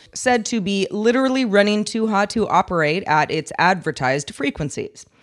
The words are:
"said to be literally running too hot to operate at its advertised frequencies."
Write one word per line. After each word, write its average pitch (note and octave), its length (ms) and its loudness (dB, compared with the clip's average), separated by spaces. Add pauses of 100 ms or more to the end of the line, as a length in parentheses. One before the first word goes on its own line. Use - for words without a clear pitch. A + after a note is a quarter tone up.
(140)
"said A#3+ 320 0
to A3+ 160 -2
be F#3+ 280 -2
literally B3+ 540 2
running G#3 400 2
too A3 220 -2
hot G3+ 240 0
to G#3+ 180 0
operate E3+ 580 2
at D#3 240 2
its D#3 280 -4
advertised D3 760 0
frequencies." - 720 -6 (180)